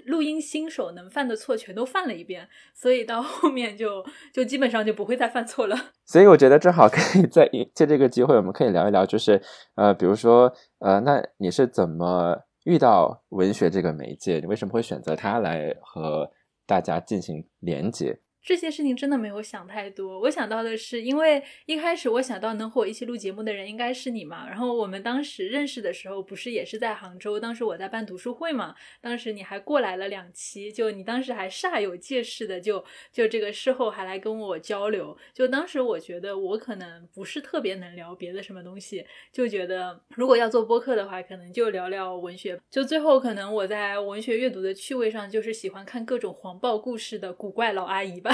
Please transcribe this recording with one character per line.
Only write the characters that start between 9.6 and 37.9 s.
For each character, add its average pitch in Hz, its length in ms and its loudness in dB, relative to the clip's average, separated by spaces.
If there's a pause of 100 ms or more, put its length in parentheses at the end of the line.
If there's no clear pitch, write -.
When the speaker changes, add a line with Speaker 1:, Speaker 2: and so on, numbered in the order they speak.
Speaker 2:
呃， 101 180 8
比 90 120 0
如 92 100 6
说， 120 380 8 (260)
呃， 98 220 4
那 135 220 2 (160)
你 92 120 -2
是 127 160 4
怎 98 220 0
么 87 500 0 (260)
遇 170 140 4
到 101 520 4
文 95 220 2
学 101 160 2
这 90 140 0
个 85 100 0
媒 69 220 -10
介？ 82 260 -2
你 78 60 -8
为 95 80 -4
什 107 120 -4
么 98 60 -8
会 117 80 0
选 85 200 -6
择 78 160 -4
它 104 220 -2
来 80 420 -2
和 78 500 -6 (360)
大 95 140 2
家 85 200 -4
进 101 200 -4
行 80 260 -10 (140)
连 85 300 -4
接？ - 300 -6 (260)
Speaker 1:
这 359 100 0
些 339 140 -6
事 302 140 -8
情 262 100 0
真 277 160 -4
的 285 80 0
没 220 80 -6
有 208 160 -10
想 196 240 -16
太 196 240 -10
多， 190 300 -12
我 240 100 0
想 220 180 -4
到 226 140 -4
的 226 140 -6
是， 233 260 -10
因 254 140 -2
为 302 260 4 (220)
一 311 120 -6
开 339 200 -2
始 330 120 -6
我 233 140 2
想 247 180 -8
到 220 140 -4
能 220 160 -8
和 254 100 0
我 208 60 2
一 214 60 -4
起 220 120 -14
录 233 120 -8
节 190 160 -8
目 208 100 -14
的 214 100 -6
人 196 160 -10
应 214 80 -14
该 240 160 -4
是 254 160 -10
你 220 160 -8
嘛， 165 240 -16
然 185 80 -14
后 247 160 -2
我 226 140 -2
们 196 160 -8
当 247 220 -4
时 196 240 -8
认 285 180 -4
识 262 160 -10
的 180 100 -4
时 - 160 -16
候 196 140 -8
不 190 140 -18
是 247 160 -10
也 214 120 -4
是 - 140 -10
在 226 160 -4
杭 180 240 -16
州， 208 220 -6
当 233 120 -6
时 226 120 -8
我 190 120 -4
在 190 120 -10
办 226 180 -8
读 185 100 -14
书 240 160 -8
会 320 200 -6
嘛， 196 240 -6 (240)
当 240 180 -8
时 233 140 -10
你 202 100 -14
还 202 160 -12
过 277 220 0
来 190 160 -2
了 190 100 -6
两 185 260 -12
期， - 380 -14
就 214 220 -2
你 196 100 -14
当 233 180 -4
时 254 120 -6
还 196 180 -8
煞 254 300 -4
有 190 160 -4
介 247 260 -4
事 226 240 -10
的， 185 140 -8
就， 196 240 -4 (260)
就 233 160 0
这 220 140 -2
个 208 120 -4
事 262 200 -2
后 254 180 -2
还 202 140 -8
来 190 120 -8
跟 220 220 -6
我 196 180 -6
交 202 340 -4
流， 180 260 -6 (180)
就 254 140 2
当 277 180 -2
时 302 140 -4
我 226 180 -2
觉 175 220 -14
得 196 180 -8
我 196 180 -2
可 226 200 -10
能 170 360 -16
不 190 120 -16
是 - 160 -10
特 302 200 -6
别 196 140 -4
能 180 220 -14